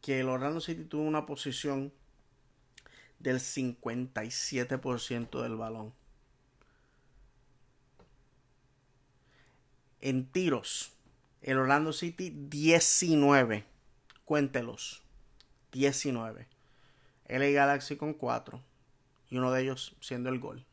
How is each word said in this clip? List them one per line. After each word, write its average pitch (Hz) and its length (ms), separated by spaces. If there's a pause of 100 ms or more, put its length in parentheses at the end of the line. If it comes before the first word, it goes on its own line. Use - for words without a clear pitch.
que 135 200
el 131 80
Orlando 139 300
City 165 240
tuvo 151 200
una 151 240
posición 139 640 (1300)
del 127 200
cincuenta 123 880
y 120 60
siete 127 480
por 127 200
ciento 120 440
del 117 120
balón. 110 380 (4000)
En 131 260
tiros, 156 720 (460)
el 131 160
Orlando 143 340
City, 170 380
diecinueve. 143 1300 (640)
Cuéntelos. 135 760 (680)
Diecinueve. 131 760 (800)
L 131 200
A 143 60
Galaxy 143 440
con 147 200
cuatro. 120 440 (680)
Y 127 80
uno 127 140
de 131 100
ellos 131 400
siendo 123 280
el 127 100
gol. 123 340